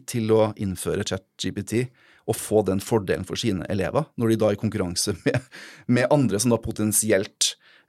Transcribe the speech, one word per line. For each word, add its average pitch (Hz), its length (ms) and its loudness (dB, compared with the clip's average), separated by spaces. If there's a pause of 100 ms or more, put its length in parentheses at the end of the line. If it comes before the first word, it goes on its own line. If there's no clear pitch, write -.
til 110 240 0
å 110 140 6 (100)
innføre 92 480 -4
chat - 220 -8 (100)
G 92 160 -4
P 101 80 -8
T 113 220 -2 (440)
og 110 80 0
få 107 300 2
den 98 180 4
fordelen 95 400 0
for - 160 -8
sine 98 300 -2
elever, 101 340 -2 (140)
når 113 160 2
de 110 80 2
da 107 80 4
er 104 80 0
i - 20 -8
konkurranse 95 600 -2
<laughs> - 60 -4
med, - 120 0 (480)
med 123 260 2
andre 110 300 2
som 120 100 2
da 113 80 4
potensielt, 107 920 0 (360)